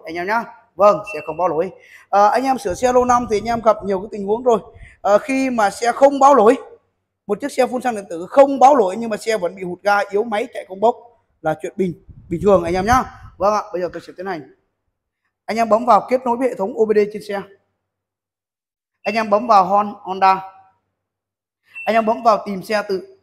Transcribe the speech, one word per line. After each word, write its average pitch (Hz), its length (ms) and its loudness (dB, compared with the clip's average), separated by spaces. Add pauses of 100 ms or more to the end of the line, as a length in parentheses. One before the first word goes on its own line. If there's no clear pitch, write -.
anh 165 100 -14
em 175 120 -6
nhá. 220 180 -2 (300)
Vâng, 196 280 4 (120)
xe 151 120 -8
không 156 100 -8
báo 175 120 -2
lỗi. 170 220 -2 (400)
À, 202 180 4
anh 233 160 0
em 262 140 -2
sửa 180 160 -6
xe 247 180 0
lâu 247 120 4
năm 247 260 -2
thì 214 80 0
anh 214 100 -6
em 233 120 -4
gặp 214 240 2
nhiều 190 160 -4
cái 214 120 -12
tình 202 140 -10
huống 220 160 -2
rồi. 233 180 2 (420)
À, 202 160 4
khi 262 320 -2
mà 220 200 0
xe 233 220 -2
không 277 280 4
báo 277 140 8
lỗi, 240 220 6 (680)
một 202 140 -6
chiếc 277 120 -8
xe 254 140 0
phun 240 160 -6
xăng 240 140 -4
điện 202 140 -10
tử 170 160 -10
không 277 320 4
báo 269 180 6
lỗi 190 220 2
nhưng 233 120 -8
mà 208 60 -4
xe 220 220 -4
vẫn 175 160 -6
bị 190 80 -4
hụt 175 200 -8
ga, 202 160 2 (120)
yếu 202 140 -2
máy, 233 300 -4
chạy - 140 -12
không 190 120 -16
bốc 226 160 2 (460)
là 156 200 -2
chuyện 185 140 -10
bình, 185 180 -2 (340)
bình 170 140 -6
thường 185 220 4
anh 170 100 -4
em 185 120 -2
nhá. 247 180 2 (320)
Vâng 202 180 0
ạ, 208 80 -2 (100)
bây 175 100 -6
giờ 170 100 -4
tôi 170 140 -14
sẽ 151 100 -20
tiến 185 100 -14
hành. 165 280 -10 (880)
Anh 208 120 -8
em 226 120 0
bấm 226 180 2
vào 226 240 4
kết 254 140 0
nối 240 120 -2
với 254 120 -2
hệ - 60 -6
thống 190 240 -6
O 220 60 0
B 214 100 0
D 208 40 2 (140)
trên 208 160 -12
xe. 196 140 -8 (1600)
Anh 208 120 -4
em 220 160 -4
bấm 214 160 0
vào 208 180 4
Hon-, 208 360 0
Honda. 190 420 0 (1400)
Anh 214 100 -2
em 226 120 0
bấm 240 160 -2
vào 214 240 2
tìm 196 160 -8
xe 208 260 -4
tự, 190 340 -8